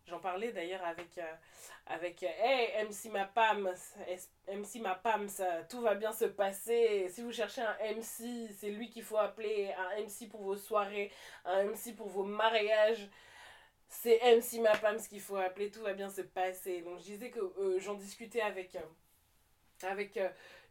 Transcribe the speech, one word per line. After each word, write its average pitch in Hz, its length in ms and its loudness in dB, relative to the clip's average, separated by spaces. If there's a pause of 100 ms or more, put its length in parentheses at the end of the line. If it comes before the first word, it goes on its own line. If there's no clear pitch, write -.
j'en 170 120 -10
parlais 196 340 -4
d'ailleurs 185 320 -6
avec, 170 320 -8
euh, 165 180 -8 (520)
avec, 170 360 -6
euh, 180 60 -2 (120)
hey, 240 340 4
M 214 180 -2
C 214 160 -12
Mapam, 202 640 2 (760)
M 202 180 -6
C 233 140 -12
Mapam, 202 480 0
ça, 180 360 -2
tout 240 160 -10
va 220 140 4
bien 214 180 0
se 220 140 0
passer. 202 800 2
Si 208 140 -10
vous 233 100 -6
cherchez 220 300 -4
un 214 180 -2
M 214 220 -4
C, 233 460 -8 (100)
c'est 208 120 -6
lui 220 200 -8
qu'il 233 120 -14
faut 214 140 -6
appeler, 208 640 0
un 185 180 -2
M 214 140 -4
C - 160 -12
pour 208 160 -14
vos 196 140 -2
soirées, 202 540 0 (360)
un 185 140 4
M 202 140 2
C 220 200 -10
pour 208 140 -10
vos 190 160 -2
mariages. 214 840 4 (800)
C'est 233 300 6
M 233 220 10
C 233 180 -4
Mapam 214 380 6
ce 220 100 -8
qu'il 202 140 -12
faut 196 140 -6
appeler, 196 340 0
tout 226 100 -14
va 202 140 -2
bien 196 160 -6
se 190 100 -6
passer. 185 600 -4
Donc 175 160 -10
je 175 60 -16
disais 208 260 -10
que, 233 100 -6
euh, 190 400 0
j'en 202 140 -4
discutais 208 480 -4
avec, 190 340 -4
euh, 175 40 -6 (1080)
avec, 196 320 -2
euh, 190 100 2 (420)